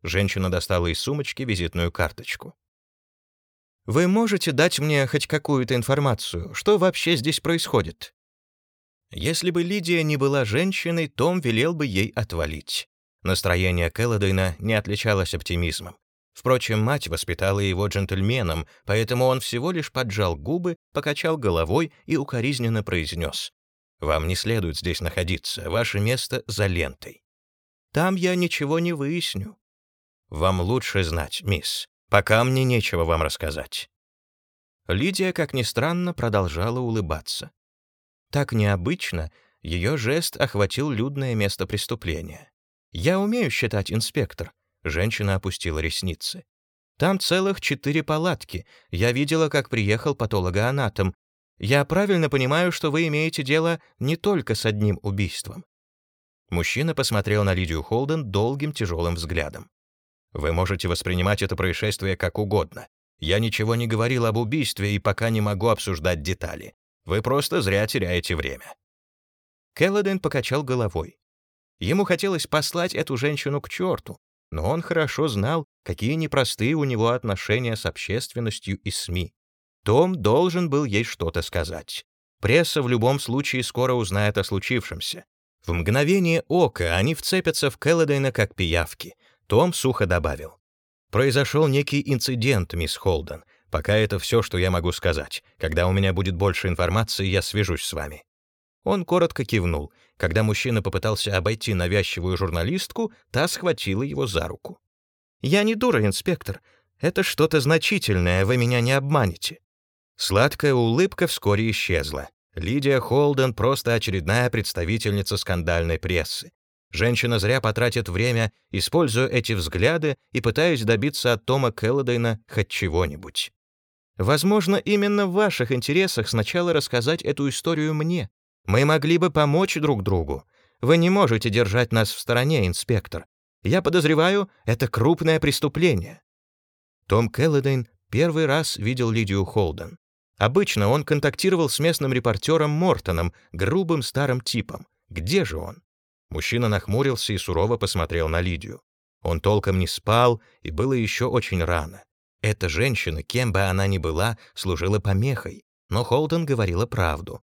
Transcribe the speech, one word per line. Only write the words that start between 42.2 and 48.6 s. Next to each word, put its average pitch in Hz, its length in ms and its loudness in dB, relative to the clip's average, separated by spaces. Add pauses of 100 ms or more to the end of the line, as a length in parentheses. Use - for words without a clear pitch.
"Я 143 260 0
умею 208 320 0
считать, 104 400 -2
инспектор", - 600 -4 (300)
женщина 98 520 0
опустила 87 440 -4
ресницы. 78 640 -6 (520)
"Там 185 220 0
целых 190 420 0
четыре 147 420 -2
палатки. 156 640 -4 (240)